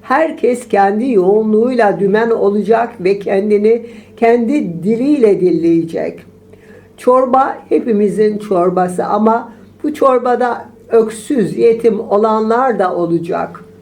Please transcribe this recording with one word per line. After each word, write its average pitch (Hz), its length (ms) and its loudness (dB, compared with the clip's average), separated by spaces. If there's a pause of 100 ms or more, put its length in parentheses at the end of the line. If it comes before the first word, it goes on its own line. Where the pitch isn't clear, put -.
Herkes 254 640 -2
kendi 214 440 0
yoğunluğuyla 214 880 2
dümen 214 300 0
olacak 208 600 0 (100)
ve 196 200 -2
kendini 208 640 0 (320)
kendi 226 680 0
diliyle 226 580 2
dinleyecek. 165 800 0 (800)
Çorba 254 600 2 (120)
hepimizin 214 680 0
çorbası 180 680 -2
ama 220 480 0 (300)
bu 302 100 -4
çorbada 247 720 0 (240)
öksüz, 226 680 -2
yetim 226 420 2
olanlar 220 800 0
da 180 160 -2
olacak. 170 680 -4 (180)